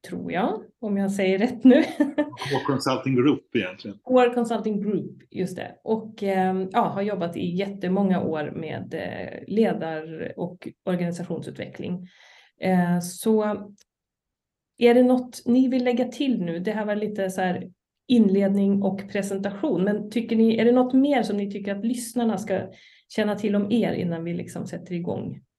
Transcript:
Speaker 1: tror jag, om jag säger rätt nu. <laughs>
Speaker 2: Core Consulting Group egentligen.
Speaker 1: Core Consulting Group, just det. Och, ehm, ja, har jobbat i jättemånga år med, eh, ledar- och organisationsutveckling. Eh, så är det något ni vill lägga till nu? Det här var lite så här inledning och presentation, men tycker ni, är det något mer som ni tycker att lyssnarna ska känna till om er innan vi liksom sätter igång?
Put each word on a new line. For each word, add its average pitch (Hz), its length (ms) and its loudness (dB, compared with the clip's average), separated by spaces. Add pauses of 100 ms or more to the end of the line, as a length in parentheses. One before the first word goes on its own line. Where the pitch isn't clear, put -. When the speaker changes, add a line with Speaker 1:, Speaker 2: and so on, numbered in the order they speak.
Speaker 1:
tror 180 240 -8
jag, 285 300 -2 (180)
om 208 160 -2
jag 196 160 0
säger 190 260 0
rätt - 260 -2
nu. 262 180 10
<laughs> - 340 0
Speaker 2:
Core 139 500 -4
Consulting 131 500 0
Group 127 400 2
egentligen. 98 460 -4
Speaker 1:
Core 247 320 4
Consulting 220 480 -2
Group, 180 340 -4 (140)
just - 260 -4
det. - 180 -10 (100)
Och, 220 380 -6
ehm, 190 500 0
ja, 240 80 2
har 196 220 -2
jobbat 180 340 -4
i - 100 -4 (100)
jättemånga 196 640 0
år 156 360 -4
med, 156 380 -10
eh, - 600 -8
ledar- 160 840 -2
och 175 320 -10 (160)
organisationsutveckling. 175 1200 -6 (520)
Eh, 175 400 2
så 214 440 -2 (1300)
är 240 160 6
det 254 80 8
något 254 440 0
ni 254 220 4
vill 247 160 0
lägga 247 200 2
till 247 380 -2
nu? 170 160 -4
Det 202 140 -4
här 214 120 -4
var 208 120 -2
lite 208 340 -4
så 190 100 -6
här 180 300 -2 (380)
inledning 196 760 4
och 196 300 -2
presentation, 196 720 -2
men 208 260 -2
tycker 233 260 -2
ni, 226 220 6
är 226 60 2
det 240 80 6
något 254 220 4
mer 269 280 4
som 202 140 -2
ni 202 160 -4
tycker 196 220 -6
att 202 100 -6
lyssnarna 226 540 -2
ska 190 220 -2 (480)
känna 208 260 0
till 202 220 0
om 202 160 0
er 196 200 2
innan 170 320 -4
vi 170 100 -4
liksom 175 320 -8
sätter 175 280 -10
igång? - 460 -6 (180)